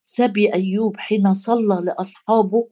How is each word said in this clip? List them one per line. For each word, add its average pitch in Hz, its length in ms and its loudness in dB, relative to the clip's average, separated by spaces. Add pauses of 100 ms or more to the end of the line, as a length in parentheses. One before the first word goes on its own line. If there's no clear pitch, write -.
سبي 208 520 0
أيوب 190 440 -2
حين 196 360 2
صلى 202 520 0
لأصحابه 208 840 0